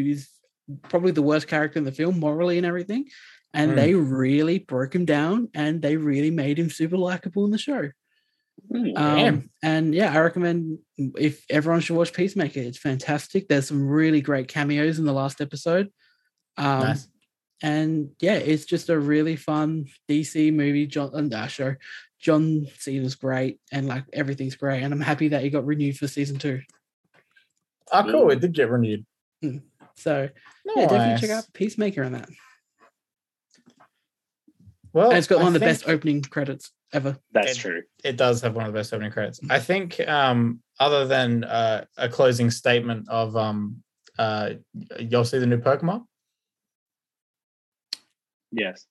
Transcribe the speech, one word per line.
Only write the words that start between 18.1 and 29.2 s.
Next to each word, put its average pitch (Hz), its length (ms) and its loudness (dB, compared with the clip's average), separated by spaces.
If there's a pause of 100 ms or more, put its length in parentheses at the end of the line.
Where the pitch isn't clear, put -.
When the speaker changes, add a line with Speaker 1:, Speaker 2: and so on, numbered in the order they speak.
Speaker 1:
yeah, 190 180 2
it's 151 280 0
just 170 240 -4
a 165 100 2
really 151 380 2
fun 151 520 -2 (200)
D 147 160 2
C 156 260 2
movie. 147 360 2
John, 143 480 -4
uh, 110 140 -4
show. 135 260 -4 (440)
John 156 480 2 (120)
Cena's 135 360 -4
great, 131 460 -4 (100)
and, 139 160 -4
like, 131 180 -4 (100)
everything's 139 420 -4
great. 135 260 -2
And 143 120 -4
I'm 147 80 -2
happy 151 260 0
that 143 160 0
he 143 60 0
got 139 160 -2
renewed 143 320 -2
for 143 100 -4
season 139 300 -4
two. 135 240 -4 (1300)
Speaker 2:
Oh, 196 120 6
cool. - 240 4
Speaker 3:
Mm. 139 40 8
Speaker 2:
It 123 80 2
did 175 140 0
get 123 160 2
renewed. 110 340 0 (400)